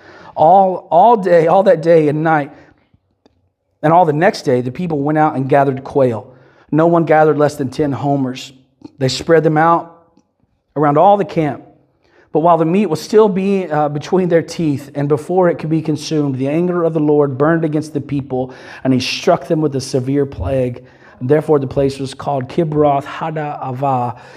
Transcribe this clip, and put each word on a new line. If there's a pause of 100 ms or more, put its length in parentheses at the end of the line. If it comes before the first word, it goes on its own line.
(360)
All,
all
day,
all
that
day
and
night, (1300)
and
all
the
next
day,
the
people
went
out
and
gathered
quail. (360)
No
one
gathered
less
than
ten
homers. (460)
They
spread
them
out (600)
around
all
the
camp. (680)
But
while
the
meat
was
still
being,
uh,
between
their
teeth,
and
before
it
could
be
consumed,
the
anger
of
the
Lord
burned
against
the
people, (280)
and
he
struck
them
with
a
severe
plague. (380)
Therefore,
the
place
was
called
Kibroth
Hadaavah, (200)